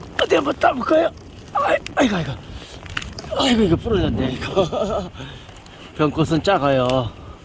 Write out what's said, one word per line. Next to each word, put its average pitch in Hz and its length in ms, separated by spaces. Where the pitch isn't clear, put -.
어디 - 140
한번 - 220
따볼까요? 320 540
아이, - 240
아이고, 214 200
아이고. 139 160
아이고, 240 260
이거 175 120
부러졌네, 147 560
이거. 190 800
<laughs> - 540
병꽃은 156 440
작아요. 131 680